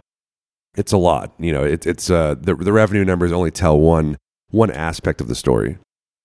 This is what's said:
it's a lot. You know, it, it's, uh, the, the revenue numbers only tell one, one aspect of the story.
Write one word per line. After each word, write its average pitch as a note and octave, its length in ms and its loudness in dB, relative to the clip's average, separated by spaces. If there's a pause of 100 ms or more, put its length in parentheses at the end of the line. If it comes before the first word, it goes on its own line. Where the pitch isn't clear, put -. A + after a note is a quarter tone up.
(760)
it's - 160 -4
a G#2 60 4
lot. E2 420 0
You E2+ 120 -2
know, C#2+ 120 0
it, D2+ 240 -2
it's, E2 240 -4
uh, D#2 280 2
the, F2 160 -2
the F2+ 180 -2
revenue G#2+ 320 2
numbers F2 260 0
only E2+ 200 0
tell D#2 280 2
one, D#2 380 2 (340)
one A2 200 2
aspect D#2 500 -6
of A#1+ 60 -6
the A#1 80 -6
story. A#1 420 -2 (480)